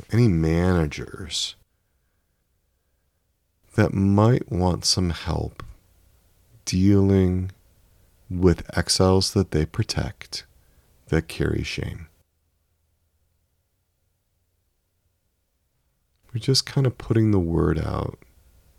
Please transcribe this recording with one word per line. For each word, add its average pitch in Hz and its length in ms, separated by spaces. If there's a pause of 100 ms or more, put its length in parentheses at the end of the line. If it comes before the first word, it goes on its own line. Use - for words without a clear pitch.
(120)
any 117 160
managers 80 1300 (2250)
that - 180
might 101 580
want 90 320
some 90 280
help 78 520 (1000)
dealing 95 840 (800)
with 87 480
exiles 92 540
that 98 200
they 78 140
protect - 800 (600)
that 80 220
carry 73 340
shame. - 440 (4000)
We're 117 80
just - 240
kind 135 200
of 120 120
putting 110 340
the 98 80
word 82 400
out - 400 (600)